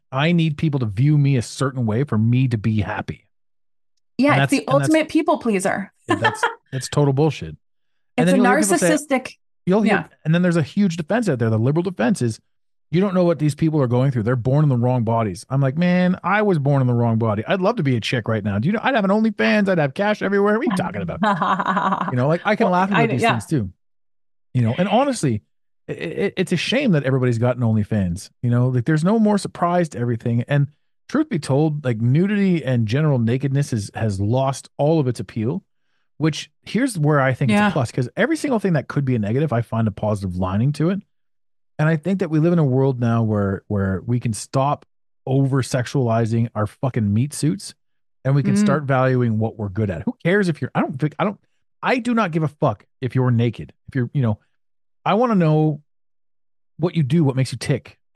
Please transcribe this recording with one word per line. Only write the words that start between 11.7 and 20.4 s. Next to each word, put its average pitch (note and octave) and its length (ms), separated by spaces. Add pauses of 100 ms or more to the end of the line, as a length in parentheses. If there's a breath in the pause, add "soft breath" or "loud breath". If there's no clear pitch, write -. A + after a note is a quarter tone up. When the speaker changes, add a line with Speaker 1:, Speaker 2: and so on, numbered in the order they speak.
Speaker 1:
defense G3 400
is, A#2 180 (500)
"You E3+ 120
don't G3+ 120
know F#3 100
what E3+ 140
these D3 160
people D#3 280
are B2+ 40
going B2 240
through. B2 140
They're B2 120
born C3 280
in D3 60
the B2+ 80
wrong B2 260
bodies." A2 460
I'm C3+ 100
like, C3+ 160
"Man, F3+ 480
I G3 180
was F#3+ 160
born C#3 220
in B2+ 60
the B2 80
wrong A#2 240
body. A2 280
I'd F#3+ 140
love G#3+ 160
to F#3+ 60
be C3+ 140
a A2 40
chick - 280
right A2 140
now. G2+ 160
Do A#2 80
you G3+ 60
know, A3+ 100
I'd C4 120
have G#3 100
an F#3 60
OnlyFans. G#3+ 580
I'd F#3 100
have C#3+ 160
cash G#3 280
everywhere. G3+ 360